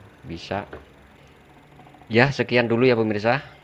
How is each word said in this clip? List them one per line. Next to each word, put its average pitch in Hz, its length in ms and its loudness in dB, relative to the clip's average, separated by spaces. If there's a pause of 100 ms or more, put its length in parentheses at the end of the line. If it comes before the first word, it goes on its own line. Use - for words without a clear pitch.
(260)
bisa. 85 400 -8 (1400)
Ya, 127 240 2
sekian 120 320 0
dulu 117 240 2
ya 120 80 4
pemirsa 113 480 0 (180)